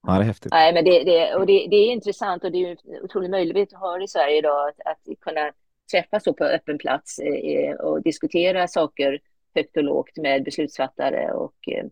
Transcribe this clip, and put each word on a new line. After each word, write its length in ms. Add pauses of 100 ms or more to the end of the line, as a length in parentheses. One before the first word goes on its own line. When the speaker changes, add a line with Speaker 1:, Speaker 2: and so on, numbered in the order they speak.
Speaker 1:
Ja, 60
det 60
är 40
häftigt. 280
Speaker 2:
Nej, 220
men 120
det, 180
det, 320
och 100
det, 240
det 60
är 160
intressant 520
och 80
det 60
är 100
ju 40
en 320
otrolig 260
möjlighet 440
att 60
ha 240
i 40
Sverige 300
idag 300
att, 180
att 340
kunna 320 (400)
träffas 320
så 100
på 100
öppen 340
plats, 420
eh, 560
och 260
diskutera 680
saker 520 (360)
högt 220
och 60
lågt 340
med 260
beslutsfattare 880
och, 240 (120)
eh, 240